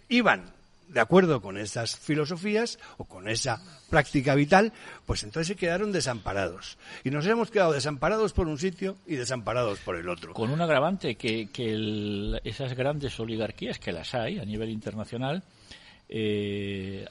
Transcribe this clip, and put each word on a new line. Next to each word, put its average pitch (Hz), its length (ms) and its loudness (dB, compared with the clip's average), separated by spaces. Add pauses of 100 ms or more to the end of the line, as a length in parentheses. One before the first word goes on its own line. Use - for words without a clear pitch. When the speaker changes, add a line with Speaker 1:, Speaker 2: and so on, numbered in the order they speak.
Speaker 1:
iban 160 420 4 (380)
de 127 100 0
acuerdo 156 420 6
con 98 160 -8
esas 110 400 -4
filosofías 180 800 -2 (200)
o 95 80 -12
con 92 240 -12
esa 113 320 -2 (280)
práctica 147 460 4
vital, 185 380 6 (320)
pues - 180 -2
entonces 156 240 -4
se 202 80 -4
quedaron 185 380 0
desamparados. 98 840 -2 (280)
Y 131 60 0
nos 147 140 0
hemos 226 240 2
quedado 180 220 4
desamparados 151 600 2
por 175 160 2
un 147 100 -4
sitio 190 380 -2 (100)
y 170 80 -2
desamparados 120 640 0
por 95 160 -4
el 85 140 -6
otro. 85 240 -8
Speaker 2:
Con 113 180 0
un 156 80 0
agravante, 160 560 2
que, 113 360 -2
que 117 200 -2
el, 107 720 -2
esas 127 320 -6
grandes 139 460 -2
oligarquías, 113 580 -4
que 101 140 -6
las 80 200 -8
hay 127 240 -2
a 143 80 -6
nivel 107 240 -4
internacional, 113 760 -6 (640)
eh, 101 1000 -2